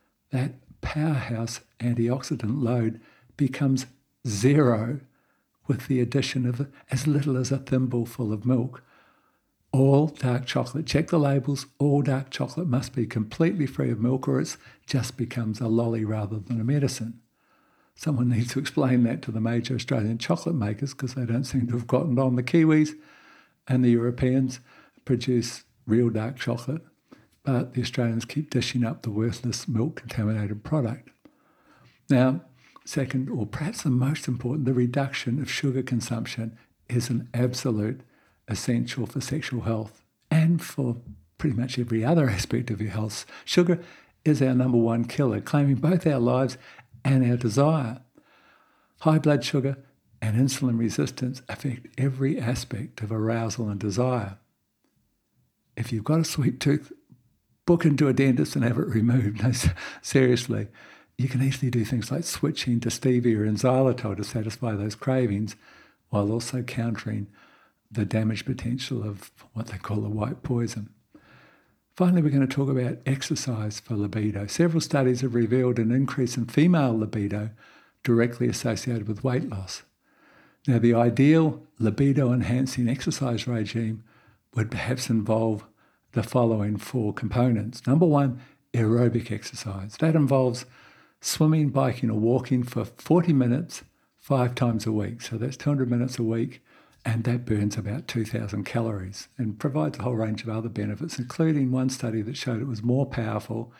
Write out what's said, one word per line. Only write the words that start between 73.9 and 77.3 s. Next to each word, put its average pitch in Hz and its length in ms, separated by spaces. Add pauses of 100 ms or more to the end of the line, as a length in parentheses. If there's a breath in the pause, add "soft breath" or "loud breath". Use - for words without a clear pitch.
libido. 101 520
Several 165 340
studies 127 400
have 123 140
revealed 120 420
an 113 140
increase 127 440
in 117 100
female 147 520
libido 104 540 (520 soft breath)